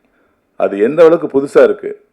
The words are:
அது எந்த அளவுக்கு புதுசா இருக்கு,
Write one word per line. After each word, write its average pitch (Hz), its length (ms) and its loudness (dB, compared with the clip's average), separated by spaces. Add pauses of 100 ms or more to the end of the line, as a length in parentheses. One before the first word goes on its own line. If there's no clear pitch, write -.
(560)
அது 98 240 -6
எந்த 151 260 2
அளவுக்கு 156 360 0
புதுசா 143 220 2
இருக்கு, - 380 -4 (120)